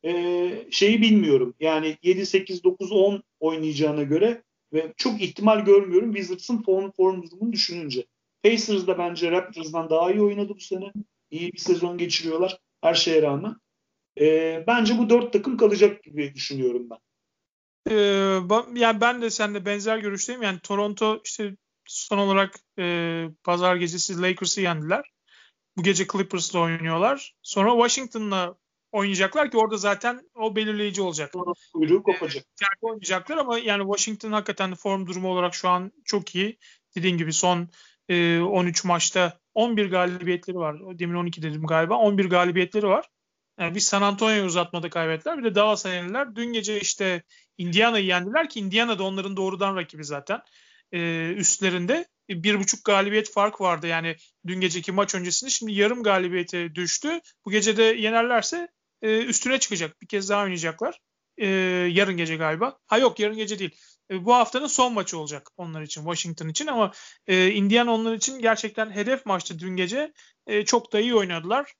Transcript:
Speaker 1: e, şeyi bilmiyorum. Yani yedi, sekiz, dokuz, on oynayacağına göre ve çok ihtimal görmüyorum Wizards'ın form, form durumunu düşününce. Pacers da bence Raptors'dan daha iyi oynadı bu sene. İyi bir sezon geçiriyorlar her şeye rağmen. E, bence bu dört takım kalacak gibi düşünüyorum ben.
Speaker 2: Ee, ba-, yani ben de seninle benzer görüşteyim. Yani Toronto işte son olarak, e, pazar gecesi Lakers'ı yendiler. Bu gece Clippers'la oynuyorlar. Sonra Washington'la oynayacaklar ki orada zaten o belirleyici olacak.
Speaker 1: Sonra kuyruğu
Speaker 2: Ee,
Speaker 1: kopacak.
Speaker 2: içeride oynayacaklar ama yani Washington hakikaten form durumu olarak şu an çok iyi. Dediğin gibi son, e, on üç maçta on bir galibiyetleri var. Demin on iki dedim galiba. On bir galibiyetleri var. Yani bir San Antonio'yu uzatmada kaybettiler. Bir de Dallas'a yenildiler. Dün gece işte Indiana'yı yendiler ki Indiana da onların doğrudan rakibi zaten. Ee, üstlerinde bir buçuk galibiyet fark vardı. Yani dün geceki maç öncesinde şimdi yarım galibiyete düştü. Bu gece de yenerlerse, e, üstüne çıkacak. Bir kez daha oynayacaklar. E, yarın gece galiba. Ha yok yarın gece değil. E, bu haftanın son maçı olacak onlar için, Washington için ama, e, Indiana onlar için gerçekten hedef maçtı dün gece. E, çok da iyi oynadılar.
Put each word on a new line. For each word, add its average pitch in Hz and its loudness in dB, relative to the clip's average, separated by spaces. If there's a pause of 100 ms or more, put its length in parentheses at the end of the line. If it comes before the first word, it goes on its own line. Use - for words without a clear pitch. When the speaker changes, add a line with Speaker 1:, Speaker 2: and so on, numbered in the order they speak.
Speaker 1:
e, 175 -2
şeyi 208 4
bilmiyorum. 156 6
Yani 156 0
yedi, 185 2
sekiz, 185 -2
dokuz, 185 0
on 202 2 (160)
oynayacağına 156 0
göre 202 2 (300)
ve 156 -2
çok 214 -2
ihtimal 202 2
görmüyorum 202 6
Wizards'ın 196 -4
form, 196 0
form 185 2
durumunu 190 -6
düşününce. 160 -4 (380)
Pacers 208 2
da 180 0
bence 170 -2
Raptors'dan 160 -4
daha 160 4
iyi 208 2
oynadı 202 2
bu - -20
sene. 196 -8 (400)
İyi 170 -8
bir - -18
sezon 175 0
geçiriyorlar 170 -2 (220)
her 165 4
şeye 160 4
rağmen. 151 -2 (640)
E, 160 4
bence 233 4
bu 226 2
dört 233 6
takım 226 0
kalacak 208 6
gibi 147 -6
düşünüyorum 127 -4
ben. 117 -14 (920)
Speaker 2:
Ee, 220 2 (540)
ba-, 240 0
yani 226 4
ben 240 2
de 226 -2
seninle 208 -4
benzer 208 -2
görüşteyim. 214 -6
Yani 190 -4
Toronto 208 -2
işte 202 -8 (300)
son - -4
olarak, 196 2 (200)
e, 170 -2 (180)
pazar 180 2
gecesi 175 -4
Lakers'ı 185 -2
yendiler. 175 -2 (680)
Bu 180 -4
gece 185 2
Clippers'la 190 -2
oynuyorlar. 165 0
Sonra 202 2
Washington'la 226 0 (360)
oynayacaklar 202 0
ki 240 0
orada 214 2
zaten 202 -2 (140)
o 220 -4
belirleyici 208 -2
olacak. 156 -4
Speaker 1:
Sonra 180 -6 (200)
kuyruğu 160 4
Speaker 2:
Ee, 208 -6
Speaker 1:
kopacak. 160 -2 (100)
Speaker 2:
içeride 196 -2
oynayacaklar 214 -4
ama 247 -2
yani 208 -2
Washington 202 -4
hakikaten 202 -4
form 196 -4
durumu 185 -6
olarak 180 0
şu 185 -2
an 180 -2 (140)
çok - -4
iyi. 202 -2 (380)
Dediğin 175 0
gibi 160 -2
son, 175 0 (400)
e, 170 2
on 180 2
üç 170 -2
maçta 175 0 (140)
on 226 2
bir 202 0
galibiyetleri 180 -2
var. 170 -6
Demin 175 -4
on 175 -2
iki 170 -8
dedim 156 -6
galiba. 165 2
On 208 4
bir 190 2
galibiyetleri 180 2
var. 208 2 (540)
Yani 170 -4
bir 202 -4
San 202 0
Antonio'yu 202 2
uzatmada 175 -2
kaybettiler. 160 -2
Bir 262 -8
de 220 -2
Dallas'a 202 2
yenildiler. 202 -6
Dün 233 -6
gece 214 -4
işte 185 -2 (340)
Indiana'yı 202 2
yendiler 190 0
ki - -12
Indiana 208 0
da 190 -4
onların 190 -6
doğrudan 190 -2
rakibi 156 -8
zaten. 147 -8 (500)
Ee, 170 -4
üstlerinde 190 0 (240)
bir 196 0
buçuk - -4
galibiyet 208 2
fark 208 0
vardı. 170 0
Yani 165 -4 (320)
dün 185 -4
geceki 180 -2
maç 196 0
öncesinde 180 -4
şimdi 220 -4
yarım 220 0
galibiyete 180 -2
düştü. 285 -4 (260)
Bu 196 -6
gece 208 4
de 226 6
yenerlerse, 226 2 (340)
e, 220 2
üstüne 240 0
çıkacak. 165 -4
Bir - -20
kez 196 -4
daha 202 2
oynayacaklar. 180 -4 (380)
E, 208 -2 (440)
yarın 190 2
gece 160 -2
galiba. 160 -2 (100)
Ha 214 2
yok 247 4
yarın 214 -2
gece 214 -6
değil. 180 -8 (360)
E, 185 -6
bu 240 4
haftanın 247 2
son 247 0
maçı 190 -4
olacak 147 -12
onlar 160 -12
için, 156 -12
Washington 165 -6
için 160 -4
ama, 226 0 (360)
e, 185 4
Indiana 220 4
onlar 226 0
için 262 -4
gerçekten 220 0
hedef 208 -2
maçtı 180 -4
dün 185 -8
gece. 233 -2 (340)
E, 208 0
çok 233 0
da 208 2
iyi 240 0
oynadılar. 196 0